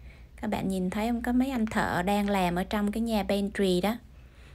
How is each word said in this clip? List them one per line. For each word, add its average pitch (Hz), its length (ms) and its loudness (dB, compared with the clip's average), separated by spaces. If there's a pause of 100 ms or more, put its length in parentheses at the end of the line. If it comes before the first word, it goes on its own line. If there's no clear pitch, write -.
(420)
Các 226 80 -4
bạn - 180 -2
nhìn 185 220 -2
thấy 214 180 0
không? 240 140 -2
Có 247 100 0
mấy 254 180 4
anh 233 160 0
thợ 180 360 0
đang 202 280 2
làm 180 240 2
ở 185 100 0
trong 208 280 -2
cái 220 80 -4
nhà 220 280 0
pantry 202 520 2
đó. 208 160 0 (580)